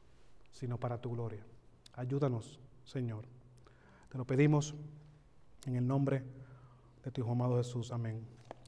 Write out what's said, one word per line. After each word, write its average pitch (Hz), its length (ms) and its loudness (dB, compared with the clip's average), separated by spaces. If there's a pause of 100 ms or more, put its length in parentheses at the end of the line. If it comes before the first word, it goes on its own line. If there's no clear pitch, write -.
(500)
sino 120 280 -4
para 120 220 -2
tu 117 120 -6
gloria. 107 320 -6 (480)
Ayúdanos, 127 640 0 (240)
Señor. 113 420 -4 (880)
Te 127 80 -6
lo 127 60 -4
pedimos 147 500 6 (920)
en 127 120 0
el 123 100 2
nombre 135 380 2 (800)
de 127 80 -6
tu - 80 -2
Hijo 113 100 0
amado 123 260 4
Jesús. 120 360 0
Amén. 113 340 -2 (420)